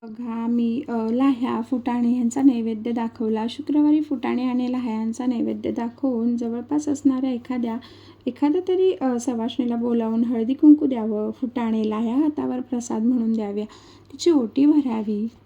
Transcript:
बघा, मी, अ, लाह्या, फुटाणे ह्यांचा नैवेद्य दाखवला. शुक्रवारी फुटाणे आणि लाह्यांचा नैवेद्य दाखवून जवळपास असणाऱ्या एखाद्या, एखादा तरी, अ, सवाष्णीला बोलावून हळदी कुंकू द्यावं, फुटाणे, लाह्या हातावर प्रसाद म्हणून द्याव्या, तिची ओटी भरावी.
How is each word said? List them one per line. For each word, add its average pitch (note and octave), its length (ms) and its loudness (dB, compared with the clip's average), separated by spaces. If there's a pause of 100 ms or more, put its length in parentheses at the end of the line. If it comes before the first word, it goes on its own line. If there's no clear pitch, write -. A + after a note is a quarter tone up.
बघा, A3+ 440 -6
मी, A#3 420 0
अ, A3+ 220 -2
लाह्या, A#3+ 500 0
फुटाणे A#3+ 520 -2
ह्यांचा B3 280 0
नैवेद्य A3+ 500 2
दाखवला. A3+ 580 -4
शुक्रवारी D4 520 2
फुटाणे A#3+ 420 -2
आणि B3 280 -2
लाह्यांचा A3+ 540 -4
नैवेद्य A3 460 -2
दाखवून A#3 640 -2
जवळपास A#3+ 500 -4
असणाऱ्या C4 440 0
एखाद्या, A#3+ 460 -4 (480)
एखादा D4 420 0
तरी, F#4 340 2
अ, B3 180 0
सवाष्णीला A#3+ 560 -2
बोलावून A3+ 480 0
हळदी A#3 300 0
कुंकू D4+ 320 8
द्यावं, A3 460 -2
फुटाणे, A3 580 -2
लाह्या A3 260 -2
हातावर C4+ 460 0
प्रसाद A#3 420 -4
म्हणून A3+ 300 2
द्याव्या, G#3 320 -4 (460)
तिची E4+ 200 0
ओटी C4+ 340 2
भरावी. A3+ 600 0 (180)